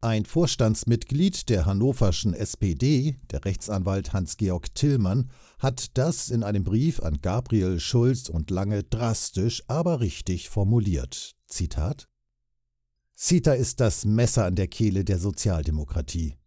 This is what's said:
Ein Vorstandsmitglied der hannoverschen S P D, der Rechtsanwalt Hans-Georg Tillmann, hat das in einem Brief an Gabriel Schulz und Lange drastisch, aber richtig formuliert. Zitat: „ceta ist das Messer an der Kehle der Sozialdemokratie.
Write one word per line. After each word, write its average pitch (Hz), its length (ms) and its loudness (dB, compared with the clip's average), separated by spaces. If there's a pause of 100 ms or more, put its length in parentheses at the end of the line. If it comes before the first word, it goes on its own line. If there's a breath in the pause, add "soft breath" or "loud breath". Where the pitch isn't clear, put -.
Ein 110 240 0
Vorstandsmitglied 135 1200 2
der 95 160 2
hannoverschen 98 720 2
S - 240 -6
P 92 160 2
D, 135 420 0 (140)
der - 160 -6
Rechtsanwalt 95 640 -2
Hans-Georg 92 640 -2
Tillmann, 127 560 0 (280 loud breath)
hat - 380 -4
das - 320 0
in 117 140 0
einem 101 220 -2
Brief 120 360 0
an 76 220 -2
Gabriel 92 580 0
Schulz 123 480 0
und 80 220 -4
Lange 101 340 -2
drastisch, 113 840 -2
aber 160 320 0
richtig 90 500 -4
formuliert. 98 840 0 (120)
Zitat: - 640 -4 (1080)
„ceta 160 360 4
ist 123 260 0
das 110 240 2
Messer 113 400 2
an 90 120 0
der 95 120 0
Kehle 98 340 0
der 95 160 0
Sozialdemokratie. 80 1160 -2 (100)